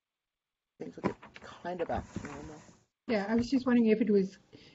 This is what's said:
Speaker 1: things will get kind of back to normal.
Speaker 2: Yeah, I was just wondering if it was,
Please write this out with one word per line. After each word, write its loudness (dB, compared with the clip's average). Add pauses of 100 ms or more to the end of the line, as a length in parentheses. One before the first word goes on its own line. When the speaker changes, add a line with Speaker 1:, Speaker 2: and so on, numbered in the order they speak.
(800)
Speaker 1:
things -14
will -10
get -4 (480)
kind -6
of -4
back -6
to -10
normal. -14 (520)
Speaker 2:
Yeah, -2
I 0
was 0
just 0
wondering 6
if 4
it 2
was, 2 (380)